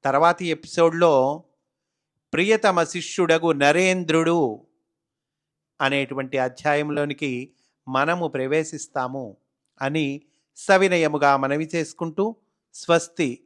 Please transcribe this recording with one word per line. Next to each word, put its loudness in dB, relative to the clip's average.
తర్వాతి 2
ఎపిసోడ్లో 2
ప్రియతమ 2
శిష్యుడగు 0
నరేంద్రుడు 2
అనేటువంటి -2
అధ్యాయంలోనికి -4
మనము 0
ప్రవేశిస్తాము -6
అని -4
సవినయముగా 2
మనవి -2
చేసుకుంటూ, -6
స్వస్తి. -2